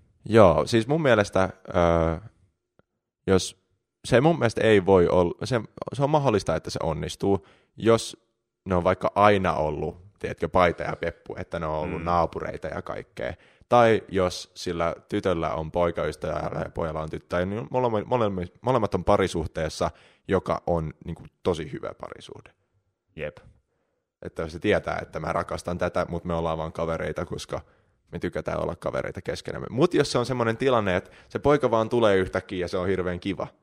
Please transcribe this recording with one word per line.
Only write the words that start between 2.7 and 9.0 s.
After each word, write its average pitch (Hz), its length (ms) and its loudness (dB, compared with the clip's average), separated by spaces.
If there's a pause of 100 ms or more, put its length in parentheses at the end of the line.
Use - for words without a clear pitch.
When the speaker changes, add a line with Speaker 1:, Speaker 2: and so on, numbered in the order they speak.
Speaker 1:
jos, - 380 0 (400)
se 123 160 4
mun 156 180 4
mielestä 117 220 0
ei 107 240 6
voi 92 220 6
olla, 87 260 2 (100)
se, 120 180 -2 (320)
se 135 100 -4
on 139 60 2
mahdollista, 120 460 2
että - 140 -6
se - 140 -6
onnistuu, 85 640 -2 (300)
jos 110 460 0 (420)
ne 95 100 0
on 87 80 2
vaikka 92 320 0